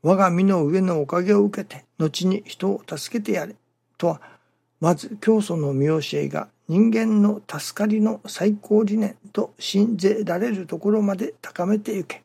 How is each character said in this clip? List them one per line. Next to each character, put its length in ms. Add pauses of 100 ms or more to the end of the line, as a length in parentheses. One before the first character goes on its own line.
我 140
が 140
身 140
の 220
上 160
の 180
お 60
か 160
げ 100
を 120
受 180
け 20
て、 220 (120)
後 280
に 180
人 240
を 180
助 320
け 60
て 80
や 140
れ。 100 (400)
と 120
は、 120 (600)
ま 140
ず 280
教 180
祖 160
の 160
見 140
教 140 (120)
え 160
が 200 (200)
人 240
間 300
の 260
助 280
か 100
り 160
の 240
最 340
高 240
理 140
念 180 (160)
と 260
信 380
ぜ 280
ら 140
れ 140
る 140
と 120
こ 120
ろ 100
ま 160
で 240
高 240
め 140
て 160
ゆ 100
け。 200